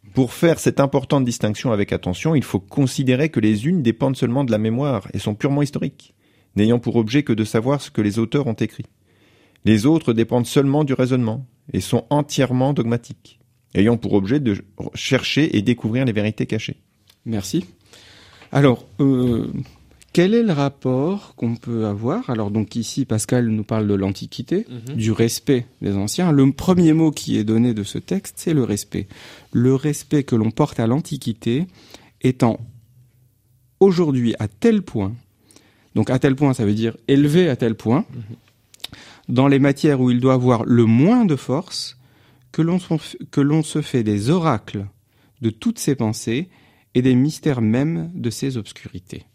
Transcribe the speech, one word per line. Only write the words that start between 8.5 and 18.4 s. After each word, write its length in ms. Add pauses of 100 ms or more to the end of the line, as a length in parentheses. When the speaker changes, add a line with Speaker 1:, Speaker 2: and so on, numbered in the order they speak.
Speaker 1:
écrit. 340 (760)
Les 200
autres 280
dépendent 340
seulement 360
du 100
raisonnement 520 (260)
et 80
sont 300
entièrement 640
dogmatiques, 680 (360)
ayant 220
pour 160
objet 260
de 180 (380)
chercher 600
et 60
découvrir 440
les 80
vérités 340
cachées. 300 (480)
Speaker 2:
Merci. 400 (840)